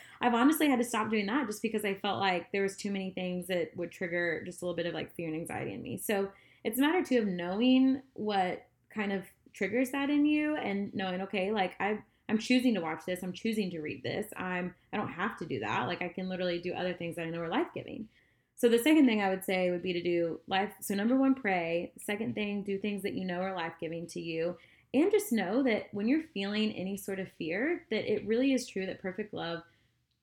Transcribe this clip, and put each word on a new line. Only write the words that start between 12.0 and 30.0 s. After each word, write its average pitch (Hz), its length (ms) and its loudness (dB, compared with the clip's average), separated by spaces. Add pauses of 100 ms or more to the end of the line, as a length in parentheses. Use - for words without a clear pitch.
I'm 214 100 2
choosing 247 360 4
to 185 60 0
watch 160 260 -4
this. 180 160 -2
I'm 180 100 -6
choosing 214 380 -2
to 165 100 -6
read - 220 -8
this. - 240 -4 (100)
I'm, 180 380 -4 (180)
I 190 40 -4
don't 202 160 -4
have 190 260 -4
to 175 80 -8
do 139 140 -4
that. 110 260 0
Like, 170 160 -4
I 180 60 -4
can 185 200 -6
literally 180 320 -2
do 175 120 -4
other 180 220 -2
things 170 220 -8
that 170 100 -6
I 165 40 -6
know 170 120 -6
are 165 60 -4
life-giving." 240 600 -4 (480)
So 240 120 6
the 233 100 6
second 302 280 8
thing 214 160 6
I 196 80 4
would 190 140 -2
say 185 260 2
would 175 140 -2
be 185 80 0
to 175 100 -2
do 170 460 0
life. 196 320 0
So - 160 -2
number 233 200 2
one, 269 200 6
pray. 175 600 0
Second 220 380 -4
thing, 202 300 -4
do 196 120 -2
things 202 280 -4
that 202 100 -4
you 185 100 -4
know 180 160 -2
are 190 140 -4
life-giving 170 540 -6
to 175 120 -8
you. 165 360 -4 (360)
And 330 200 4
just 415 200 2
know 214 300 2
that 226 320 0
when 202 140 0
you're 311 160 2 (100)
feeling 208 380 0
any 190 240 -6
sort 190 240 -6
of 185 180 -8
fear, 202 520 -2
that 214 220 0
it 202 140 -2
really 247 260 2
is 254 140 2
true 190 200 -6
that - 140 -8
perfect 196 320 -6
love 165 300 -6 (600)